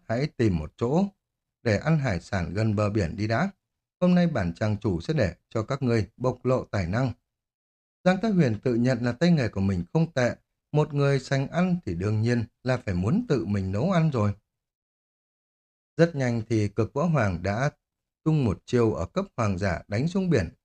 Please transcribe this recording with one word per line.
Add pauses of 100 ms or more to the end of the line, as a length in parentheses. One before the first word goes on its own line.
hãy
tìm
một
chỗ (580)
để
ăn
hải
sản
gần
bờ
biển
đi
đã. (500)
Hôm
nay
bản
trang
chủ
sẽ
để (140)
cho
các
ngươi
bộc
lộ
tài
năng." (920)
Giang
Thái
Huyền
tự
nhận
là
tay
nghề
của
mình
không
tệ. (380)
Một
người
sành
ăn (100)
thì
đương
nhiên (200)
là
phải
muốn
tự
mình
nấu
ăn
rồi. (1600)
Rất
nhanh
thì
Cực
Võ
Hoàng
đã (540)
tung
một
chiêu
ở
cấp (120)
hoàng
giả
đánh
xuống
biển, (160)